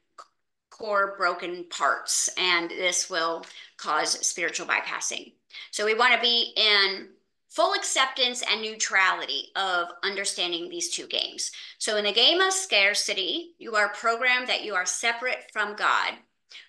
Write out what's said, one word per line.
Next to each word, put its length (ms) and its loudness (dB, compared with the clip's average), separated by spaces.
core 480 -2
broken 480 -2
parts, 720 0
and 320 2
this 400 -2
will 360 -2
cause 500 -2
spiritual 400 -4
bypassing. 680 -4
So 120 -2
we 120 2
wanna 260 4
be 340 0
in 540 4
full 240 2
acceptance 760 0
and 120 0
neutrality 960 0
of 320 0
understanding 640 -4
these 200 -6
two 180 -6
games. 440 -2
So 200 -2
in 80 0
the 80 0
game 260 6
of 140 4
scarcity, 1040 0
you 180 -6
are 140 4
programmed 580 0
that 160 -2
you 120 -4
are 100 0
separate 640 -2
from 240 -2
God, 380 2